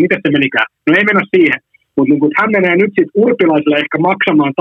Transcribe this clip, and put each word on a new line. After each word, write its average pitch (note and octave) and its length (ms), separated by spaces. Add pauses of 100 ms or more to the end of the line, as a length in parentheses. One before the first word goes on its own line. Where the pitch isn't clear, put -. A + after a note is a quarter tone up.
miten F3+ 180
se D3 140
menikään? C3+ 320 (180)
No D3+ 120
ei G#3 100
mennä G3+ 160 (100)
siihen, D3+ 240 (380)
mut, C#3 120
niin, D3 320
hän A3 160
menee F3+ 260
nyt G3+ 140
sit D#3+ 140 (140)
Urpilaiselle D#3 600
ehkä D3+ 140 (120)
maksamaan D3+ 500